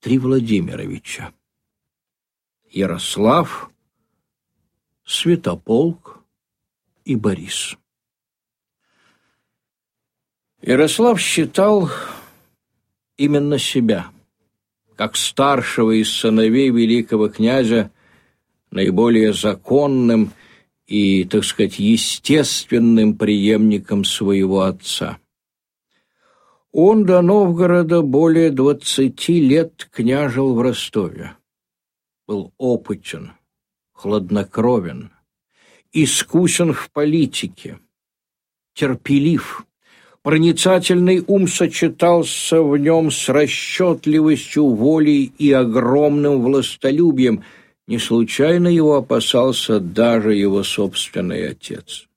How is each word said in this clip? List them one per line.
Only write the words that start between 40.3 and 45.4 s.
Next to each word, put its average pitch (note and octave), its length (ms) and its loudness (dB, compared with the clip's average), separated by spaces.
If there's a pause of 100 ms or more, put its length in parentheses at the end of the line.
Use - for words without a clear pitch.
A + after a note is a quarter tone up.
ум G3 200 2
сочетался E3+ 1160 0
в D3 160 2
нем D#3+ 320 2
с - 180 -6
расчетливостью D3+ 1400 0
воли C#3+ 720 2
и C#3+ 140 4